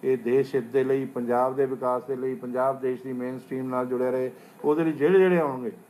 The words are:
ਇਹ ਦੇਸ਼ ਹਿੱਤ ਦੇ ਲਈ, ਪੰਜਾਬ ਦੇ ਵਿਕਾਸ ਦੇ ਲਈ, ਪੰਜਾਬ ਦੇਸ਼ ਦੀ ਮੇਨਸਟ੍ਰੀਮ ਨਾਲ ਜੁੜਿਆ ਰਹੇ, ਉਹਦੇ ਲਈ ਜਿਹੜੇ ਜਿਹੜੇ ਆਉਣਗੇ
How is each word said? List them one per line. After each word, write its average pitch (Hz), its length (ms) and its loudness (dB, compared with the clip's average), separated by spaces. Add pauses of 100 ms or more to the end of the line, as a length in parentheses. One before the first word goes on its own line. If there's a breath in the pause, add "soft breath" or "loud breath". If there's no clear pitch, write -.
ਇਹ 131 140 2
ਦੇਸ਼ 131 380 0
ਹਿੱਤ 123 100 0
ਦੇ 131 180 2
ਲਈ, 135 220 0
ਪੰਜਾਬ 123 500 0
ਦੇ 135 100 2
ਵਿਕਾਸ 127 380 -2
ਦੇ 139 120 -4
ਲਈ, 131 200 -4
ਪੰਜਾਬ 127 460 -2
ਦੇਸ਼ 127 220 -4
ਦੀ 131 100 -8
ਮੇਨਸਟ੍ਰੀਮ 127 560 -6
ਨਾਲ 127 160 -2
ਜੁੜਿਆ 127 240 0
ਰਹੇ, 127 220 -2 (320 loud breath)
ਉਹਦੇ 151 200 2
ਲਈ 160 80 2
ਜਿਹੜੇ 151 280 4
ਜਿਹੜੇ 185 200 6
ਆਉਣਗੇ 127 320 -2 (180)